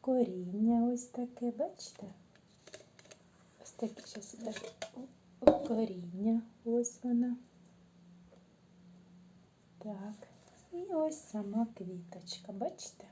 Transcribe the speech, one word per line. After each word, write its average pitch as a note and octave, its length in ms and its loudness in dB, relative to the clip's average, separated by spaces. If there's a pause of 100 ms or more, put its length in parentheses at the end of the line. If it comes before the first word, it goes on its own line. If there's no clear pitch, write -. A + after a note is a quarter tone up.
Коріння A3+ 920 4
ось B3 120 -2
таке, A#3+ 460 -4
бачите? - 560 -4 (1600)
Ось - 100 -18
таке, - 340 -6
щас - 280 -14
я A3+ 100 -14
даже, A3 160 -6 (800)
о, B3 120 10
коріння, G#3+ 920 0 (220)
ось A#3 380 0
вона. B3 340 2 (2500)
Так, G#3 500 -8 (440)
і F4 40 -6
ось D#4+ 440 0
сама G#3+ 460 -2 (120)
квіточка, F3+ 760 -10
бачите? C4 600 -6